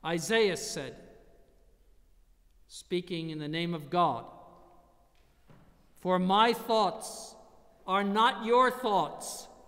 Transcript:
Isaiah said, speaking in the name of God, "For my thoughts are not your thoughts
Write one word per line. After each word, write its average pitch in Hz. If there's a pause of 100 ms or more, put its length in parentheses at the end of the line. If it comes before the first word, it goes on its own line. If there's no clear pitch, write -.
Isaiah 175
said, - (1700)
speaking 175
in 156
the 151
name 170
of 147
God, 151 (1700)
"For 180
my 196
thoughts - (500)
are 190
not 220
your 240
thoughts - (200)